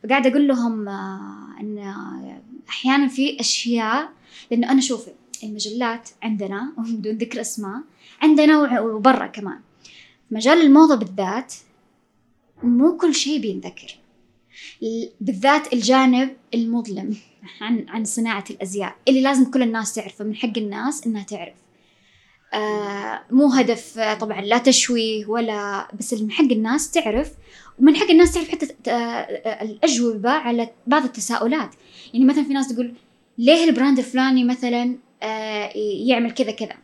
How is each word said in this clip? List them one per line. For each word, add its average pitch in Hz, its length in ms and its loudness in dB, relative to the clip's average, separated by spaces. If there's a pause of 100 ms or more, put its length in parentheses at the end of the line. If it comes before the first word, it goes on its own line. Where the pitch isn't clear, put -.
فقاعدة 254 260 2
أقول 285 180 2
لهم، 233 420 -2
آه، 196 680 -12
إن 208 340 -10 (760)
أحيانًا 269 380 0
في 262 320 -4
أشياء، 240 720 -2 (420)
لأنه 240 200 0
أنا 269 100 4
شوفي 233 300 -6 (320)
المجلات 220 680 -6 (140)
عندنا، 214 500 -6
<laughs> - 40 -12
وبدون 226 400 -6
ذكر 233 240 -6
أسماء، 220 400 -10 (400)
عندنا 302 400 6
وع-، 247 180 0
وبرا 220 480 2
كمان. 202 320 -12 (680)
في 220 60 -6
مجال 269 260 4
الموضة 302 340 10
بالذات 196 580 -6 (1080)
مو 262 340 4
كل 330 180 2
شيء 285 240 -2
بينذكر، 190 580 -10 (840)
ل-، 226 240 -4 (160)
بالذات 269 520 0
الجانب 254 560 2 (240)
المظلم 220 600 -4 (460)
عن، 220 280 -2
عن 214 160 -6
صناعة 220 440 -4
الأزياء 190 460 -8 (120)
اللي 262 140 6
لازم 262 300 4
كل 262 120 2
الناس 226 300 -2
تعرفه، - 320 -10
من 214 100 -6
حق 226 220 -4
الناس 214 500 -6
إنها 214 160 -4
تعرف. 175 300 -14 (1000)
آه، 208 680 -6 (100)
مو 277 160 6
هدف، 240 520 0
آه، 214 140 -2
طبعًا 208 280 -6
لا 202 160 2
تشويه 233 680 2
ولا، 208 640 -4 (120)
بس - 140 -6
من 214 180 -4
حق 277 200 2
الناس 226 400 -2
تعرف، 247 400 -2 (480)
ومن 285 160 8
حق 427 140 0
الناس 339 240 8
تعرف 330 160 -4
حتى 320 160 -4
ت-، - 220 -12
آه، 233 760 -6
الأجوبة 233 680 0
على 240 400 -2 (180)
بعض 285 160 2
التساؤلات. 240 720 -4 (380)
يعني 254 120 4
مثلًا 277 180 4
في 269 100 -4
ناس 269 140 0
تقول: 240 260 -6 (440)
"ليه 302 260 6
البراند 269 360 2
الفلاني 254 440 0
مثلًا، 247 540 -2 (260)
آه، 220 460 -6 (360)
يعمل 233 260 2
كذا 220 200 -4
كذا؟ 214 320 -10